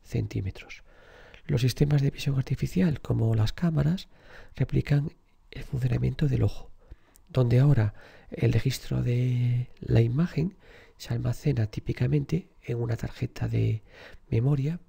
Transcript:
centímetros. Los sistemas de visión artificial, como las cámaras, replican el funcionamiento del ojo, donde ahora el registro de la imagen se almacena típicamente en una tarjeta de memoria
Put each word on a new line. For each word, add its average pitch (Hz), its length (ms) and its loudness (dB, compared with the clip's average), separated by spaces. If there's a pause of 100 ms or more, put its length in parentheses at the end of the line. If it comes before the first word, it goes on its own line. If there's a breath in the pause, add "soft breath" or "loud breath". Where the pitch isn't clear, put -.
centímetros. - 800 -6 (600 loud breath)
Los 139 140 0
sistemas 143 400 2
de 139 100 0
visión 139 280 -4
artificial, 139 640 0
como 113 320 0
las 110 180 2
cámaras, 160 560 0 (460 loud breath)
replican 143 560 0 (400)
el - 140 -12
funcionamiento 127 640 -2
del 127 160 2
ojo, - 280 -2 (580 soft breath)
donde 120 300 4
ahora 127 340 6 (380 loud breath)
el 120 220 2
registro 127 500 0
de 123 680 0 (120)
la 117 200 4
imagen 147 560 0 (400 loud breath)
se - 160 -10
almacena 120 540 0
típicamente 143 840 -2 (140)
en 117 160 -6
una 117 180 -2
tarjeta - 500 -6
de 113 360 0 (480 loud breath)
memoria 139 580 0